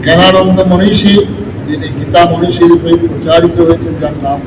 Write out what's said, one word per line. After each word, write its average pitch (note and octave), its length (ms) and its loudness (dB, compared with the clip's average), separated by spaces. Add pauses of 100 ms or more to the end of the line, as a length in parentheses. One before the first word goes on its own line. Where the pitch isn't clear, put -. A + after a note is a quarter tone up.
জ্ঞানানন্দ F#3 560 2 (140)
মনীষী, G3+ 400 2 (540)
যিনি D3+ 200 -6
গীতা E3+ 380 0
মনীষী E3+ 420 0
রূপে E3 220 2 (180)
প্রচারিত E3 520 0
হয়েছেন, E3 420 0
যার D3 220 -6
নাম। C#3 240 -4